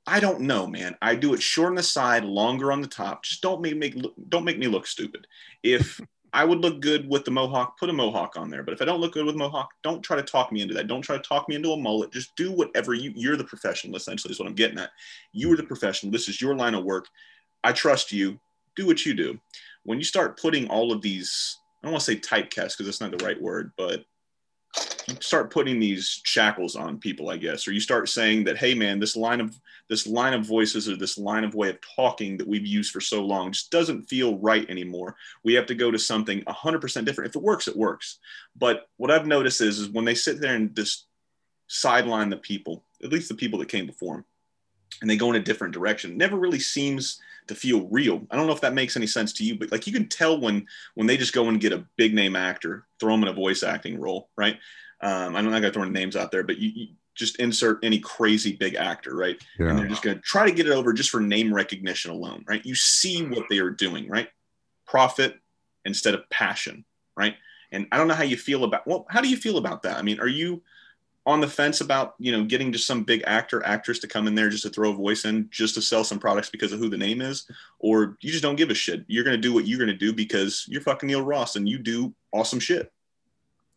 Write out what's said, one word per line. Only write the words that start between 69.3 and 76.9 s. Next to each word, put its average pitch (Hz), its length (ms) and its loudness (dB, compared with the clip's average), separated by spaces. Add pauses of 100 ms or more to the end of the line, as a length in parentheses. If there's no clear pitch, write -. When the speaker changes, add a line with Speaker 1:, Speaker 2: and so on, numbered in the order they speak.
Speaker 1:
feel 214 180 -2
about - 280 -4
that? 90 120 -2
I - 60 -4
mean, 104 180 -2
are 135 80 0
you 170 340 -2 (640)
on 151 140 6
the 143 80 2
fence 147 320 0
about, 135 380 0
you 123 140 0
know, 107 120 2
getting 127 280 0
just 117 140 -2
some 117 180 -2
big 113 220 2
actor, 110 380 0
actress 107 360 -2
to 104 80 -8
come 107 180 0
in 107 80 2
there 107 160 4
just 104 140 -4
to 101 60 -6
throw 107 200 2
a 101 40 -2
voice 101 300 0
in, 107 260 -2
just 110 240 0
to 113 80 -2
sell 110 220 2
some 104 140 -4
products 101 320 0
because 104 220 -2
of 104 60 -6
who 113 120 -2